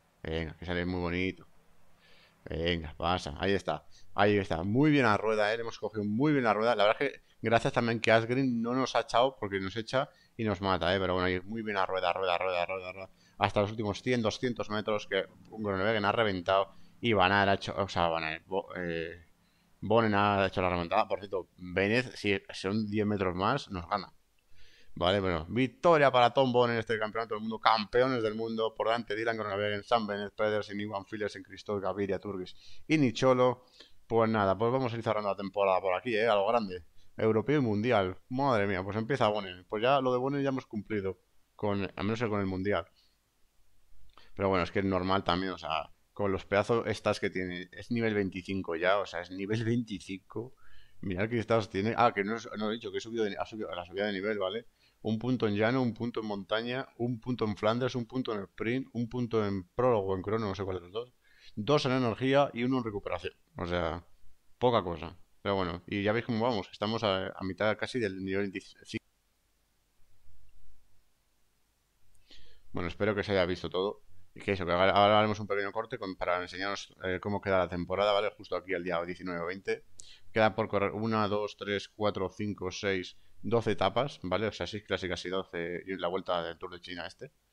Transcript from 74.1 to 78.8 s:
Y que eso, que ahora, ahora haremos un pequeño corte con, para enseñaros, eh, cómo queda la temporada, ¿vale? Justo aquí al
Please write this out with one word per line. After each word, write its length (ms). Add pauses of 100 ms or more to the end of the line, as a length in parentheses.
Y 80
que 120
eso, 120
que 60
ahora, 200
ahora 280
haremos 200
un 80
pequeño 240
corte 280
con, 160
para 260
enseñaros, 640
eh, 180
cómo 200
queda 180
la 100
temporada, 420
¿vale? 240
Justo 200
aquí 180
al 100